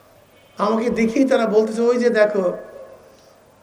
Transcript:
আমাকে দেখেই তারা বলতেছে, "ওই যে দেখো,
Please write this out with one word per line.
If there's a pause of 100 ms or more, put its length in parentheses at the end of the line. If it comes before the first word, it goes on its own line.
(580)
আমাকে
দেখেই
তারা
বলতেছে,
"ওই
যে
দেখো, (1080)